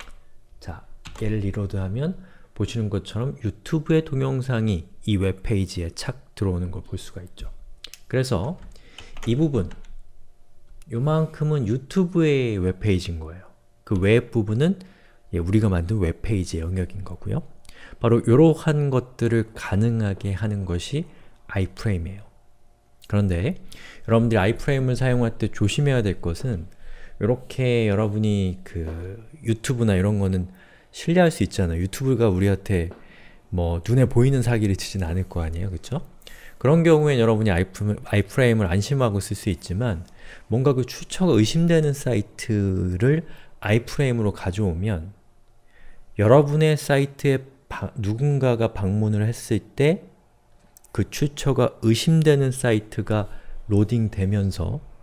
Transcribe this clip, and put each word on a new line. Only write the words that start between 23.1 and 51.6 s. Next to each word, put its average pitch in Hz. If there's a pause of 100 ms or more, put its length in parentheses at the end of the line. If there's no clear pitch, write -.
여러분들이 113
아이프레임을 127
사용할 123
때 110
조심해야 127
될 98
것은, 85 (540)
요렇게 120
여러분이 104
그 85 (160)
유튜브나 113
이런 101
거는 95 (440)
신뢰할 170
수 -
있잖아요. 87
유튜브가 117
우리한테 92 (600)
뭐 85
눈에 127
보이는 127
사기를 107
치진 95
않을 90
거 -
아니에요, 82
그쵸? 95 (560)
그런 160
경우엔 151
여러분이 110
아이프레임-, 92
아이프레임을 110
안심하고 101
쓸 101
수 -
있지만, 90 (420)
뭔가 127
그 123
출처가 -
의심되는 156
사이트를 104 (340)
아이프레임으로 113
가져오면 95 (1080)
여러분의 147
사이트에 139 (280)
바-, -
누군가가 120
방문을 107
했을 113
때 151 (840)
그 -
출처가 135